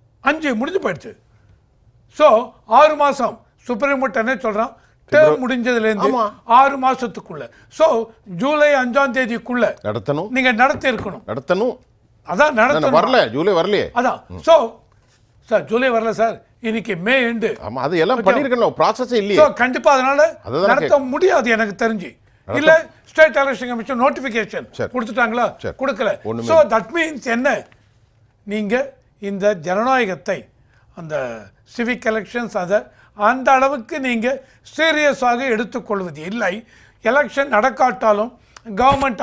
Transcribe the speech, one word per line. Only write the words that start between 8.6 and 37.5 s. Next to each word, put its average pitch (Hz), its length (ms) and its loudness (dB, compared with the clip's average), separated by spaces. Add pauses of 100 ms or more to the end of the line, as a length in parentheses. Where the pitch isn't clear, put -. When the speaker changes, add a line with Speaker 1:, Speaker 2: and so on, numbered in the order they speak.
Speaker 1:
அஞ்சாம் 254 420 0
தேதிக்குள்ள 240 680 -2
Speaker 2:
நடத்தணும். 131 460 -4
Speaker 1:
நீங்க 254 240 0
நடத்தி 262 380 0
இருக்கணும். 196 360 -6
Speaker 2:
நடத்தணும். 175 500 -2
Speaker 1:
அதான் - 20 -20 (480)
Speaker 2:
அதான் 247 360 2
Speaker 1:
நடத்தணும். 233 360 2
Speaker 2:
வரல, 208 320 2
ஜூலை 165 220 0
வரலையே. 170 420 0
Speaker 1:
அதான். 247 320 -2
Speaker 2:
ம். 90 120 -16
Speaker 1:
So, 294 420 2 (600)
சார், 190 240 -2
ஜூலை 247 260 0
வரல 226 200 0
சார். 208 320 -2 (180)
இன்னைக்கு 220 360 -4
மே 233 240 0
எண்டு. 233 300 -2 (160)
Speaker 2:
ஆமா, 120 200 -8
அது 170 120 0
எல்லாம் 220 240 0
Speaker 1:
ஓகே. 196 40 2
Speaker 2:
பண்ணிருக்கணும், 220 520 2
ப்ராசஸே 214 340 0
இல்லையே. 208 220 0
Speaker 1:
So, 294 180 6
கண்டிப்பா 254 400 2
அதனால 277 520 2
Speaker 2:
அதுதான் 190 220 -2
Speaker 1:
நடத்த 247 320 2
Speaker 2:
கேக்குறேன். 262 100 -2
Speaker 1:
முடியாது 294 420 2
எனக்கு 220 220 0
தெரிஞ்சு. 226 480 -6 (260)
Speaker 2:
நடத்த 311 260 4
Speaker 1:
இல்ல, 320 140 4 (180)
ஸ்டேட் 311 320 4
எலெக்ஷன் 269 320 -2
கமிஷன் 240 340 -4
நோட்டிஃபிகேஷன் 226 680 -4
Speaker 2:
சரி. - 220 -6
Speaker 1:
கொடுத்துட்டாங்களா? 233 640 -2
Speaker 2:
சரி. 92 200 -10
Speaker 1:
கொடுக்கல. 247 440 -4
Speaker 2:
ஒண்ணுமே 113 260 -6
Speaker 1:
So, 320 120 6
Speaker 2:
இல்ல. 226 180 4
Speaker 1:
that 208 180 -4
means 311 280 -4
என்ன? 240 420 -2 (760)
நீங்க 214 500 -4 (260)
இந்த 202 360 -2
ஜனநாயகத்தை, 190 920 -4 (460)
அந்த 135 480 -8 (340)
சிவிக் 247 360 -4
எலெக்ஷன்ஸ், 220 440 -6
அதை 196 260 -2 (320)
அந்த 247 380 2
அளவுக்கு 269 480 0
நீங்க 247 400 -2 (360)
சீரியஸாக 277 720 0
எடுத்துக்கொள்வது 202 760 -6
இல்லை. 208 420 -6 (360)
எலெக்ஷன் 277 540 0